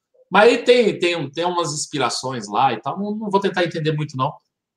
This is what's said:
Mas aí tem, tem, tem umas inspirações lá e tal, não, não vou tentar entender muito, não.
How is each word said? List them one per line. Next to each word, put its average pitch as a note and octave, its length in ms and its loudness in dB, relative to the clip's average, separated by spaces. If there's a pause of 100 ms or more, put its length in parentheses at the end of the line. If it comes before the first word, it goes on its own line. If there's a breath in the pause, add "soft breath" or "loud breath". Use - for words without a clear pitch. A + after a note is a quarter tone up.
(300)
Mas G#3+ 200 8
aí C4 80 4
tem, A#3+ 400 4
tem, E3+ 320 -2
tem E3 160 -4
umas E3+ 260 -2
inspirações B2+ 760 -4
lá A#2 280 0
e - 80 -6
tal, E3 160 -8
não, G#3 180 -6
não G#3+ 140 -8
vou G3 100 2
tentar F3+ 240 -2
entender D#3 280 -4
muito, D3 260 -6
não. C3+ 160 -2 (420)